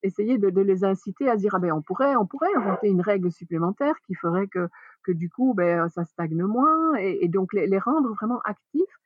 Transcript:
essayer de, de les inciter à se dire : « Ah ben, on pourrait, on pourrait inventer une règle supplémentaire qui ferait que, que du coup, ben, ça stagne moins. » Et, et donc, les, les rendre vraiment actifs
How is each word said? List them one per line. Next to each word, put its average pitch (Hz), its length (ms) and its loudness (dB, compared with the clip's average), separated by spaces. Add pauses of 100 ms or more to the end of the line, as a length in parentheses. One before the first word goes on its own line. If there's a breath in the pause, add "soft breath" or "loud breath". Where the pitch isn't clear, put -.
essayer 214 360 0
de, 196 100 2
de 185 140 2
les 196 220 2
inciter 196 440 -2
à 233 60 2
se 208 60 0
dire : « 202 140 0
Ah 185 40 2
ben, 180 140 0
on 156 100 -2
pourrait, 277 340 0
on 196 100 2
pourrait 320 300 -2
inventer 202 320 0
une 185 140 4
règle 185 280 0
supplémentaire 175 640 -2 (120)
qui 185 80 -8
ferait 180 340 -2
que, 180 200 -4 (360 loud breath)
que 185 80 -2
du 170 160 -4
coup, 254 260 0
ben, 170 360 2
ça 170 160 -6
stagne 165 360 -4
moins. » 311 560 2
Et, 185 260 -2
et 175 40 2
donc, 185 240 0
les, 185 140 0
les 196 120 2
rendre 247 360 0
vraiment 226 300 -4
actifs - 600 -4